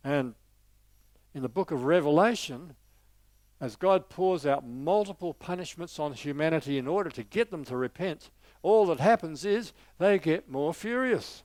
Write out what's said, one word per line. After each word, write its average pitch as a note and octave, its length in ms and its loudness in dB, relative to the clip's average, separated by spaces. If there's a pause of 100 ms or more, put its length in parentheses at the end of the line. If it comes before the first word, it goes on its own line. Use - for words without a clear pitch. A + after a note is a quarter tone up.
And C#3 320 -2 (960)
in C#3 80 -8
the B2 80 -4
book F#3 220 -2
of B2+ 120 -2
Revelation, D#3 920 2 (840)
as B2 160 -6
God F#3+ 340 2
pours F3+ 360 0
out C#3 200 2
multiple E3+ 680 -2
punishments F3 640 -10
on D3 160 -4
humanity C#3+ 640 0
in C3 100 -2
order F3+ 220 0
to A#2 140 -10
get A3+ 260 -2
them D3+ 160 -8
to B2+ 100 -8
repent, D3+ 540 -4 (320)
all G#3 260 6
that D#3 120 0
happens D#3+ 440 2
is G#3 300 -2 (240)
they G3 220 4
get E3 300 0
more C#3+ 240 -2
furious. A#3 720 -2